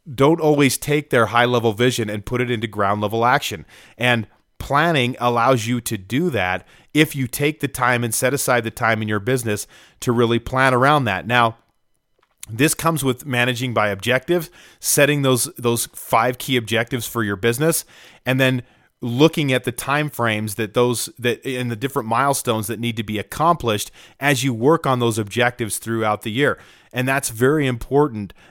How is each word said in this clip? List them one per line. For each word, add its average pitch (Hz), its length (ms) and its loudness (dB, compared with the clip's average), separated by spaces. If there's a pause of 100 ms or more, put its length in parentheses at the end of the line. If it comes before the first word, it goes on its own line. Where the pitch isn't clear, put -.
(140)
don't 143 260 4
always 147 380 4
take 147 320 -2
their 120 160 4
high-level 117 480 2
vision 120 360 0
and 104 160 -6
put 123 140 -4
it 123 120 -2
into 113 160 -4
ground-level 104 580 -2
action. 120 400 0 (320)
And 120 300 0 (320)
planning 139 600 0
allows 120 480 2
you 123 120 -2
to 113 200 -6
do 123 320 -2
that 95 340 -2 (260)
if 151 240 2
you 131 120 -2
take 151 320 -2
the 143 80 -4
time 123 360 0
and 117 80 -2
set 127 220 0
aside 123 300 0
the 110 80 -6
time 113 320 0
in 107 40 -4
your 107 120 0
business 113 480 -4 (320)
to - 120 -2
really 117 280 2
plan 131 340 0
around 135 320 4
that. 95 220 -2
Now, 117 300 2 (920)
this 131 240 2
comes 143 300 -2
with 131 200 -2
managing 123 520 -2
by 107 140 2
objectives, 127 600 -2 (300)
setting 147 420 2
those, 131 240 2 (120)
those 120 360 0
five 123 460 0
key 131 180 -2
objectives 113 480 -2
for 117 180 -4
your 101 120 -2
business, 120 500 0 (400)
and 131 140 0
then 131 240 2 (360)
looking 135 540 2
at 127 100 0
the 127 80 -4
time 147 380 -4
frames 107 460 -2
that 110 180 -4
those, 123 340 0 (120)
that, 113 260 -2
and 127 240 -4
the 120 60 -4
different 123 320 -4
milestones 117 580 0
that 107 140 -6
need 117 180 -4
to 113 60 -4
be 104 160 -6
accomplished 120 720 0 (280)
as 135 240 0
you 131 120 0
work 143 320 2
on 131 100 2
those 117 220 0
objectives 113 580 -2
throughout 110 460 -2
the 113 80 -6
year. 117 260 0 (340)
And 127 160 -4
that's 135 220 -2
very 131 380 2
important, 123 640 -2 (180)